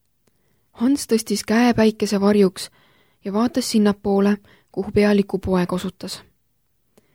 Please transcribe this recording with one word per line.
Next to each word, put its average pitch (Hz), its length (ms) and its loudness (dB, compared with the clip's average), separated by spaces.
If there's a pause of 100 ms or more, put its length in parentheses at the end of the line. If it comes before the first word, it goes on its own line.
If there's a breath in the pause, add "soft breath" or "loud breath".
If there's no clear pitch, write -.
(720)
Hans 269 360 -2
tõstis 220 400 -2
käe 233 260 2
päikese 214 480 0
varjuks 202 480 2 (560)
ja 196 80 -8
vaatas 240 380 -2
sinnapoole, 202 680 0 (340 soft breath)
kuhu 196 200 -8
pealiku 208 480 2
poeg 185 340 -2
osutas. - 500 -10 (920)